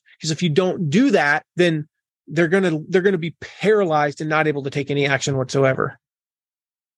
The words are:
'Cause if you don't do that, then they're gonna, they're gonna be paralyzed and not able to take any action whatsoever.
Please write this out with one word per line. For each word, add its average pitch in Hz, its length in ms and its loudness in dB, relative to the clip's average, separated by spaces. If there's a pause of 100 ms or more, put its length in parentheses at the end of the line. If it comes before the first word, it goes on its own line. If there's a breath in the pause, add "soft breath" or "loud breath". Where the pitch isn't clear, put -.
(220 soft breath)
'Cause 160 100 -4
if 156 100 -4
you 175 80 2
don't 180 400 0
do 240 220 4
that, 151 340 2 (120)
then 160 320 0 (360)
they're 170 220 0
gonna, 175 400 2
they're 180 140 2
gonna 190 160 2
be 165 240 -6
paralyzed 160 800 0
and 156 80 -6
not 156 180 2
able 143 160 -2
to 139 60 -6
take 143 200 -6
any 143 160 0
action 139 300 -2
whatsoever. 135 640 -2 (1000)